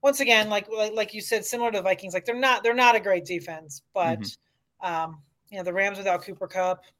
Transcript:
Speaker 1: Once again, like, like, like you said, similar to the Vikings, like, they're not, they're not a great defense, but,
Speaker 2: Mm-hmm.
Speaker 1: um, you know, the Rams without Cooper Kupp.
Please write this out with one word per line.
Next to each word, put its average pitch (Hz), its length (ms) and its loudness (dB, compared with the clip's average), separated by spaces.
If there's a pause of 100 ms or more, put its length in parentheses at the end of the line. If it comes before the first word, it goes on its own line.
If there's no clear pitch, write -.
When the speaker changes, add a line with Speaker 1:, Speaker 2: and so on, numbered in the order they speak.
Speaker 1:
Once 277 180 4
again, 226 280 6
like, 208 220 0
like, 214 240 -2
like 214 180 -2
you 214 80 -10
said, 202 240 -2
similar 240 260 -2
to 208 80 -2
the 185 40 -4
Vikings, 185 320 -2
like, 180 100 -4
they're 240 140 -2
not, 254 240 2
they're 233 100 4
not 240 240 6
a 214 40 2
great 185 260 0
defense, 160 560 -10 (100)
but, 165 280 0
Speaker 2:
Mm-hmm. - 760 -14
Speaker 1:
um, 160 260 -6 (300)
you 202 80 -10
know, 180 60 -8
the 175 100 -6
Rams 196 240 0
without 185 240 -2
Cooper 185 240 -10
Kupp. 185 380 -2 (160)